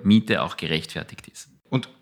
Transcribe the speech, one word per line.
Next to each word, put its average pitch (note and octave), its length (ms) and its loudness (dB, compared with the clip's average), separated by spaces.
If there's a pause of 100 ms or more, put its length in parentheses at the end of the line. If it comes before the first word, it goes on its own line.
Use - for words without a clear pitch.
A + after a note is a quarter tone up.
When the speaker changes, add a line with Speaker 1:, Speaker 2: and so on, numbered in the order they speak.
Speaker 1:
Miete G#2+ 380 4
auch D#2+ 160 -6
gerechtfertigt - 720 -6
ist. - 220 -20 (200)
Speaker 2:
Und B2+ 200 -4 (120)